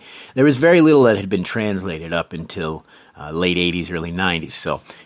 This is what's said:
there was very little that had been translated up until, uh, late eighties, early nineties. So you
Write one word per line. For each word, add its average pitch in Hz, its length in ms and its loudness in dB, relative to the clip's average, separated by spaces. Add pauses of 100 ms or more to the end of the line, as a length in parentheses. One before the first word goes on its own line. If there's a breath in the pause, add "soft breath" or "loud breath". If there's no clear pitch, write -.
(360 loud breath)
there 131 100 4
was 143 120 4
very 170 240 6
little 156 240 6
that 110 120 4
had 98 100 -6
been 95 160 -2
translated 92 720 -6
up 82 200 -4
until, 82 520 -8 (340 soft breath)
uh, 73 120 -14
late 87 260 0
eighties, 87 320 -2
early 85 220 -8
nineties. 87 420 -4
So 71 340 -6
you - 60 -18 (120 loud breath)